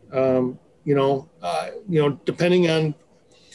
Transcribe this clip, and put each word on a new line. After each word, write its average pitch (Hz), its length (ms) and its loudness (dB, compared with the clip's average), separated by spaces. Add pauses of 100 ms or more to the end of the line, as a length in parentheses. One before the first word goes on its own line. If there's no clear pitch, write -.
(140)
Um, 127 460 0 (260)
you 147 100 2
know, 135 340 0 (120)
uh, 170 300 -6 (180)
you 160 120 2
know, 143 240 0
depending 175 440 2
on 160 260 0 (600)